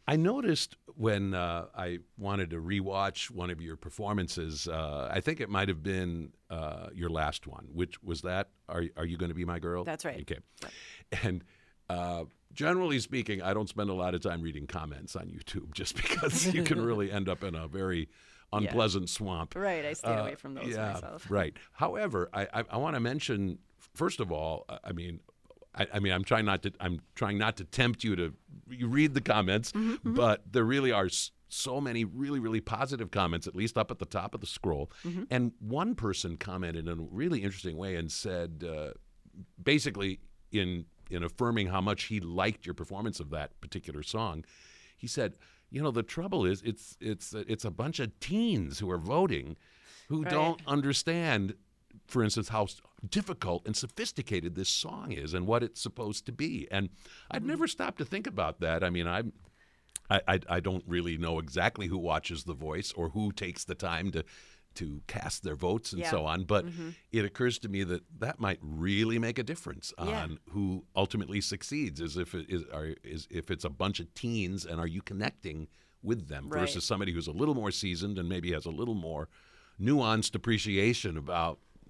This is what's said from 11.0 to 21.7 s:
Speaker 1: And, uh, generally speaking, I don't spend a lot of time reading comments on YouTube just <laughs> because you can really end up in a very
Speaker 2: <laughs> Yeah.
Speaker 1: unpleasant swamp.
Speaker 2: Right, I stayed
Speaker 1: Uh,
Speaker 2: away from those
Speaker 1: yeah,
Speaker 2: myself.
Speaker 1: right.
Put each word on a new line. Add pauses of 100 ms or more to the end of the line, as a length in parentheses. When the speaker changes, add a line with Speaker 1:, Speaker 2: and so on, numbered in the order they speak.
Speaker 1:
And, (460)
uh, (300)
generally
speaking,
I
don't
spend
a
lot
of
time
reading
comments
on
YouTube
just
<laughs>
because
you
can
really
end
up
in
a
very
Speaker 2:
<laughs> (320)
Yeah.
Speaker 1:
unpleasant
swamp.
Speaker 2:
Right,
I
stayed
Speaker 1:
Uh,
Speaker 2:
away
from
those
Speaker 1:
yeah,
Speaker 2:
myself.
Speaker 1:
right. (180)